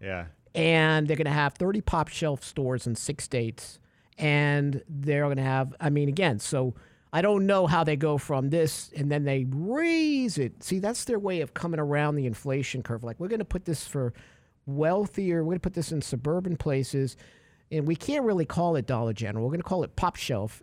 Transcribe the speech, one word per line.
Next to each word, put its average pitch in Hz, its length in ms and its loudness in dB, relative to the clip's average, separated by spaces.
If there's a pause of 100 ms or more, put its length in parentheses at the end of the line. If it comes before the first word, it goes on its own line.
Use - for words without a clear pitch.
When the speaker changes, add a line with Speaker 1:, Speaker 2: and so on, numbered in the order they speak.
Speaker 1:
Yeah. 92 240 -6 (280)
Speaker 2:
And 160 520 4
they're 151 100 0
gonna 147 140 0
have 147 240 0
thirty 196 260 0
Pop 160 280 0
Shelf 147 340 -2
stores 127 460 -4
in 113 80 -2
six - 260 -6
states. - 560 -6 (400)
And 147 680 2
they're 143 400 0
gonna 135 140 0
have, 131 380 0
I 160 100 0
mean, 147 180 2
again, 143 320 2
so 127 340 -2 (400)
I 160 60 2
don't 196 240 4
know 196 220 4
how 165 180 4
they 151 120 2
go 147 200 2
from 139 320 0
this 160 480 0
and 143 160 0
then 147 120 0
they 135 260 2
raise 269 880 0
it. 120 240 -2
See, 190 160 -2
that's 202 260 -2
their 233 140 0
way 185 240 0
of 139 100 -6
coming 170 280 -2
around 147 360 2
the 139 80 0
inflation 135 580 -2
curve. 117 220 -6
Like, 117 160 -8
"We're 180 80 -4
gonna 220 160 -2
put - 220 -4
this 160 200 -4
for 127 280 -2 (500)
wealthier, 170 800 0
we're 165 80 0
gonna 185 80 -2
put - 140 -2
this 160 180 -2
in 156 80 0
suburban 156 560 -2
places, 135 600 0 (540)
and 156 160 0
we 165 100 2
can't 285 280 0
really 190 220 2
call 170 300 2
it 131 100 0
Dollar 117 260 0
General. 110 320 -4
We're 131 80 0
gonna 170 100 -2
call 185 220 0
it - 120 -8
Pop 175 200 0
Shelf, 113 460 -4